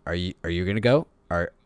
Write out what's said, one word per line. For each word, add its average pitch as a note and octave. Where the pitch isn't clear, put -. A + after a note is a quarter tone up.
are F2
you, F2+
are E2+
you F2
gonna G#2
go? C3
Are, F2